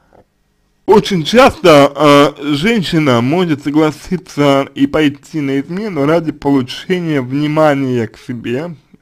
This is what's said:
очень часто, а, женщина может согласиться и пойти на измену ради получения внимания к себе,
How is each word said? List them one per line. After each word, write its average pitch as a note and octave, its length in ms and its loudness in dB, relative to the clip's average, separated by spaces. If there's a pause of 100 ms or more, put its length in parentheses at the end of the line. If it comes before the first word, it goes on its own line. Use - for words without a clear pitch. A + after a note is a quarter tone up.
(880)
очень F#3+ 380 2
часто, D#3+ 720 4
а, C#3+ 440 4
женщина D3+ 840 -2
может D#3+ 420 -2
согласиться D3 1120 -2
и C3+ 120 0
пойти D3+ 540 -4
на C#3 200 -4
измену E3+ 440 -6
ради D#3+ 260 0
получения C#3+ 920 -4
внимания C#3 840 -2
к - 120 -16
себе, B2+ 580 -8 (260)